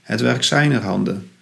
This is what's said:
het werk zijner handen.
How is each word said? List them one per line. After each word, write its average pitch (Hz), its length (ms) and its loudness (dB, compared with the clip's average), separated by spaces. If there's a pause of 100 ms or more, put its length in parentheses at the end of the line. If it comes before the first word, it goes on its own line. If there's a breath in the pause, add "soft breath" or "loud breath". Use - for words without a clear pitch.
het 110 200 -4
werk 123 220 0
zijner 143 380 2
handen. 98 480 -2 (120)